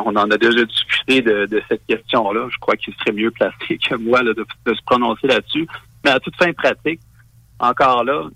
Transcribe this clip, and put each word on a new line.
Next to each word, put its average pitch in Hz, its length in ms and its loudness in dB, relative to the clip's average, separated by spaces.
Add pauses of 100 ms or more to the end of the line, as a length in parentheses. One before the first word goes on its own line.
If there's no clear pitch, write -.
on 104 120 -2
en 104 120 2
a 104 80 2
déjà 117 280 2
discuté - 580 -2
de, 104 240 2
de 104 220 -2
cette - 180 -4
question-là. 113 680 -2
Je - 60 -6
crois - 180 -2
qu'il - 180 -8
serait - 180 -4
mieux 107 180 -2
placé - 480 -2
<laughs> - 100 -4
que 135 60 -4
moi, 120 300 2
là, 110 100 0
de, 110 100 -8 (220)
de 117 80 2
se - 100 -6
prononcer 123 440 0
là-dessus. 135 400 0 (360)
Mais 143 60 4
à 131 80 4
toute - 160 -10
fin 175 180 2
pratique, - 460 -2 (640)
encore 123 420 4
là, 147 220 -2 (120)